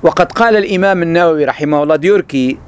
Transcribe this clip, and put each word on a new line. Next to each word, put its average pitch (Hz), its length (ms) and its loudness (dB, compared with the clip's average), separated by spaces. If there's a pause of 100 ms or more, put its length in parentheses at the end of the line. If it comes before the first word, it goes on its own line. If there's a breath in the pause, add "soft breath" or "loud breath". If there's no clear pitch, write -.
وَقَدْ 175 240 2
قَالَ 233 300 0
الْاِمَامُ 190 460 0
النَّوَوِي 165 460 0
رَحِمَهُ 147 520 -2
diyor 190 220 2
ki 135 340 -4 (100)